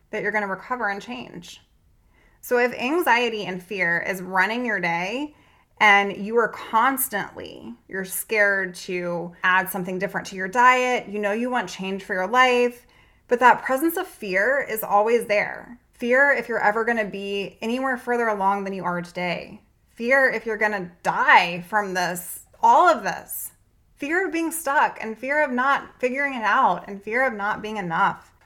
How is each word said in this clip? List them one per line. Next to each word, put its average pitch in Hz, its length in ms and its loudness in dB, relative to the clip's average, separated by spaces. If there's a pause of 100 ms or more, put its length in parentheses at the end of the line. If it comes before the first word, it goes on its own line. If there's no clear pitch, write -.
(120)
that 208 100 -6
you're 202 100 -2
gonna 208 140 -2
recover 202 440 -6
and 196 120 -6
change. 240 600 -16 (800)
So 247 200 0
if 247 160 2
anxiety 240 720 0
and 185 160 -8
fear 175 460 -2
is 185 140 -4
running 190 420 0
your 214 160 -2
day 185 540 -4 (460)
and 202 360 4
you 214 220 -2
are 220 120 4
constantly, - 1200 -4 (140)
you're 185 180 -6
scared 196 680 0
to 175 580 -6 (100)
add 185 260 4
something 185 280 -6
different 185 300 -4
to 196 80 -14
your 185 120 -6
diet, 247 640 4
you 202 80 -8
know 208 140 0
you 233 180 -2
want 233 180 -4
change 190 360 -6
for 214 100 -6
your 185 140 -2
life, 247 580 2 (420)
but 240 120 0
that 240 240 6
presence 320 340 0
of 359 100 -6
fear 220 640 -2
is 214 140 -6
always 214 420 4
there. 208 540 -4 (120)
Fear 262 420 4
if 233 140 -2
you're 226 160 -2
ever 214 220 2
gonna 233 200 0
be 196 560 -8
anywhere 254 360 -2
further 240 300 -2
along 202 360 0
than 196 100 -6
you 190 100 -8
are 175 180 -4
today. 175 600 -8 (280)
Fear 254 400 2
if 220 160 -4
you're 220 120 -4
gonna 208 340 -2 (120)
die 180 640 4
from 202 280 -2
this, 180 500 -4 (160)
all 269 260 8
of 247 160 4
this. - 480 -8 (440)
Fear 339 320 -2
of 294 40 -4
being 330 200 -2
stuck 277 500 0
and 220 160 -8
fear 294 260 0
of 277 60 -2
not 254 500 -2
figuring 269 360 -2
it 226 80 -6
out 208 440 2
and 196 140 -12
fear 240 240 -2
of 240 80 -2
not 208 300 -4
being 214 140 -8
enough. 175 540 -2 (140)